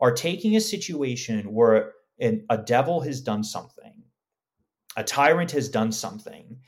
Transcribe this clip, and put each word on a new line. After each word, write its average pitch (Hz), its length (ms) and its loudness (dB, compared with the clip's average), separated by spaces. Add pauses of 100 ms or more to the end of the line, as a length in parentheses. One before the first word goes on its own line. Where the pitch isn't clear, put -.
are 123 120 4
taking 208 440 0
a 220 40 4
situation 123 920 -4
where 110 400 4 (280)
an, 110 280 0
a 117 80 2
devil 135 460 2
has 135 180 -6
done 107 240 -4
something, - 480 -12 (1040)
a 110 80 -6
tyrant 165 460 2
has 139 180 -2
done 110 240 0
something, 104 640 -12 (120)